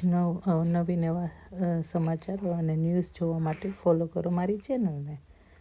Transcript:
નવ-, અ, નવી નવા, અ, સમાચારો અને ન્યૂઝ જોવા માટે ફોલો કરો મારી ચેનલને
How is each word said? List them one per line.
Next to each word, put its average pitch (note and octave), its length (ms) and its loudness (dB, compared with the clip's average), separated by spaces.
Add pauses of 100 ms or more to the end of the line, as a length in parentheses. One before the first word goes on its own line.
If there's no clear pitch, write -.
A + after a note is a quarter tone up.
નવ-, F3 420 2
અ, E3 180 4
નવી E3+ 320 2
નવા, E3+ 280 0
અ, F3 560 -2
સમાચારો E3+ 680 -2
અને D#3+ 260 0
ન્યૂઝ E3+ 280 2 (140)
જોવા E3 200 0
માટે E3 320 -2
ફોલો E3+ 360 2
કરો F3 240 -2
મારી F3+ 260 0
ચેનલને D3+ 640 -4 (400)